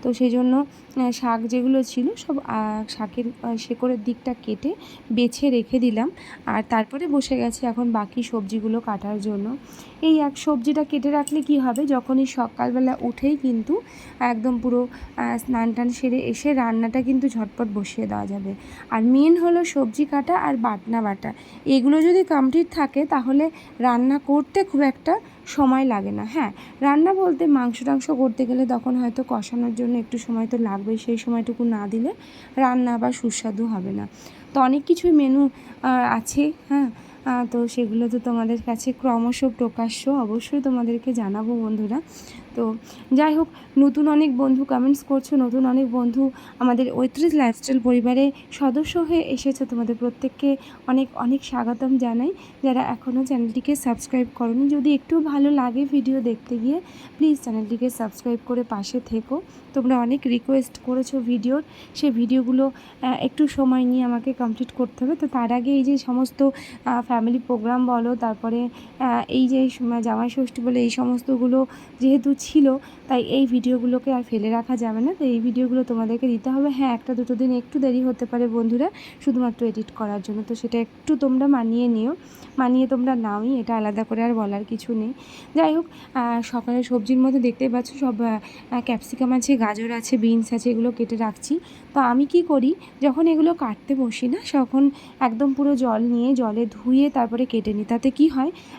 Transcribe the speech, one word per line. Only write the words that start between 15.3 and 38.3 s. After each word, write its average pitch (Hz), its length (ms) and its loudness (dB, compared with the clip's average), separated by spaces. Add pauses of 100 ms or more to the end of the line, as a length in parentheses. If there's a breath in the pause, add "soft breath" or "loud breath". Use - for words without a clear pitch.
স্নান 226 360 -2
টান 240 160 -2
সেরে 247 280 -2
এসে 277 360 -2
রান্নাটা 233 480 0
কিন্তু 262 260 2
ঝটপট 226 460 -4
বসিয়ে 208 340 -6
দেওয়া 208 180 -4
যাবে। 196 280 -6 (360 loud breath)
আর 220 140 0
মেন 277 340 6
হলো 339 260 4
সবজি 285 420 -2
কাটা 285 320 0
আর 277 200 0
বাটনা 226 440 -2
বাটা, 214 320 -4 (320 loud breath)
এগুলো 277 360 4
যদি 359 220 6
কমপ্লিট 302 480 2
থাকে 285 340 -2
তাহলে 285 460 2 (280 loud breath)
রান্না 247 400 2
করতে 294 440 2
খুব 294 180 0
একটা 311 380 0 (280 loud breath)
সময় 269 380 2
লাগে 202 260 -2
না। 208 120 -6
হ্যাঁ, 226 280 -4 (300 loud breath)
রান্না 294 320 4
বলতে 349 340 0
মাংস 247 360 2
টাংস 277 280 -2
করতে 254 340 0
গেলে 254 200 0
তখন 247 300 -2
হয়তো 247 320 -2
কষানোর 240 480 -4
জন্য 240 220 -2
একটু 233 200 -6
সময় 226 300 -4
তো 240 100 -4
লাগবেই, 208 400 -2
সেই 233 200 -4
সময়টুকু 233 460 -4
না 214 240 -2
দিলে 226 260 -2 (420 loud breath)
রান্না 254 380 2
আবার 233 180 0
সুস্বাদু 220 540 -4
হবে 196 260 -4
না। 202 160 -6 (460 loud breath)
তো 277 80 4
অনেক 262 240 2
কিছুই 349 260 2
মেনু, 277 380 6 (340 loud breath)
আহ, 254 60 0 (280)
আছে, 285 340 0 (180)
হ্যাঁ, 277 200 2 (360 loud breath)
আহ, 247 260 0
তো 233 160 0
সেগুলো 226 420 0
তো 240 100 -2
তোমাদের 233 460 -2